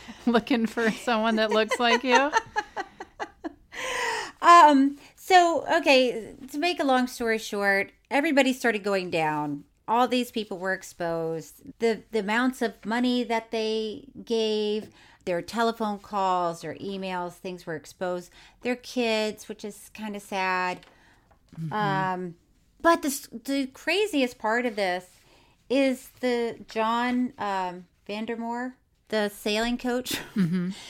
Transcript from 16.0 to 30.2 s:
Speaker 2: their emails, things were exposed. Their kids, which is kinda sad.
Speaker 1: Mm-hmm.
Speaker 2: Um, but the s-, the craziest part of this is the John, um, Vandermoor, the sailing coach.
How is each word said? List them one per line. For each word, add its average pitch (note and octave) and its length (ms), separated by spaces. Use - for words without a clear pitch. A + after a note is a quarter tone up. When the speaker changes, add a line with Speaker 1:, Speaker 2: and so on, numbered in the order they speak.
Speaker 2:
their D#3 140
emails, F#3 580
things F3+ 320
were E3 100
exposed. F3+ 560
Their B3 160
kids, G#3+ 720
which A3 160
is - 280
kinda G#3 280
sad. F3+ 640
Speaker 1:
Mm-hmm. D#3+ 140
Speaker 2:
Um, F#3+ 640
but E4 200
the D#4 80
s-, - 180
the C#4 240
craziest D#4 720
part A#3 260
of A3 120
this F3+ 280
is C4+ 400
the A#3+ 360
John, A#3+ 680
um, F#3 500
Vandermoor, A#3 680
the G#3 200
sailing A3 480
coach. B3+ 400